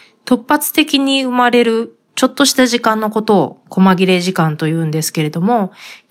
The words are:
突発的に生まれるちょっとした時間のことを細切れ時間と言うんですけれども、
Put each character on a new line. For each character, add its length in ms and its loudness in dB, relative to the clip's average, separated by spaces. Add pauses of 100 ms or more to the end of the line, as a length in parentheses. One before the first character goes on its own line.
(260)
突 220 -2
発 260 -2
的 240 0
に 260 0
生 80 -4
ま 200 2
れ 120 4
る 360 -4 (220)
ち 40 4
ょ 20 6
っ 80 -4
と 100 2
し 80 2
た 140 2
時 120 0
間 200 0
の 100 -4
こ 140 -2
と 160 2
を 280 -4
細 280 4
切 100 0
れ 160 2
時 140 -4
間 200 0
と 120 -4
言 140 -2
う 40 -2
ん 60 -4
で 100 -4
す 100 -6
け 120 -2
れ 80 -4
ど 100 -6
も、 300 0 (400)